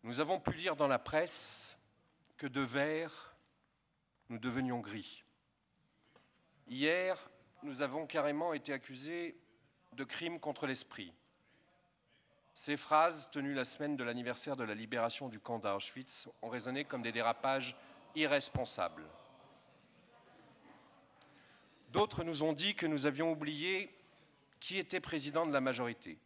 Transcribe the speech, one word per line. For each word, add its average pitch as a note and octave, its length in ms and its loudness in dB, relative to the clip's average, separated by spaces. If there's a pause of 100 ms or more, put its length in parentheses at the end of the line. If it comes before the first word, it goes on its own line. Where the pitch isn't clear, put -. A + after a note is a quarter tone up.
Nous A#2+ 160 -4
avons D#3 200 2
pu - 140 0
lire E3 220 0
dans D3 120 4
la B2+ 120 6
presse - 760 0 (600)
que C#3+ 100 -6
de C3+ 140 0
vert, D3+ 720 -2 (960)
nous A#2 100 -8
devenions B2 400 0
gris. G#2 440 -10 (1400)
Hier, E3+ 640 2 (340)
nous C#3 180 -4
avons D3 240 -2
carrément D3+ 480 2
été D3 200 -4
accusés D3 600 -6 (580)
de C3 100 -6
crimes E3+ 360 -4
contre D3 280 -2
l'esprit. A2+ 460 -4 (1400)
Ces D3 240 -2
phrases, D#3 540 4
tenues C#3+ 240 -2
la B2+ 100 2
semaine D3 320 -2
de B2+ 60 -2
l'anniversaire A#2+ 520 -2
de B2+ 80 -2
la G#2+ 120 -2
libération A#2 540 -2
du A2 100 -12
camp A#2 180 -4
d'Auschwitz, G#2+ 680 -4 (160)
ont A#2+ 60 -6
résonné B2+ 360 -2
comme C3+ 160 -4
des A2+ 100 0
dérapages B2 640 2 (400)
irresponsables. B2+ 920 2 (2750)
D'autres G3+ 340 4
nous E3 200 0
ont D#3 100 4
dit F#3+ 220 2
que E3+ 120 0
nous D3 180 2
avions D3+ 260 2
oublié D#3 640 -2 (640)
qui - 180 -4
était F#3 220 0
président D3+ 460 0
de D3+ 80 0
la C#3 80 6
majorité. A#2+ 640 -2